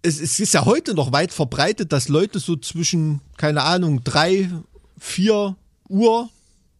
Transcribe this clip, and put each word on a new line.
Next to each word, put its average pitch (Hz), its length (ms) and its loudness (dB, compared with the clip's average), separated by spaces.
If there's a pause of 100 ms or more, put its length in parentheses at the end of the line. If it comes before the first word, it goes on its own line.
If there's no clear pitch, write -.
Es, 151 180 -2
es 147 200 -4
ist - 140 0
ja 139 120 4
heute 254 280 0
noch 131 200 0
weit 160 180 0
verbreitet, 151 640 -2
dass 139 160 -2
Leute 180 300 0
so 160 180 -4
zwischen, 156 640 -2 (160)
keine 151 260 0
Ahnung, 156 400 0
drei, 180 460 2 (500)
vier 202 560 0 (320)
Uhr 226 420 2 (500)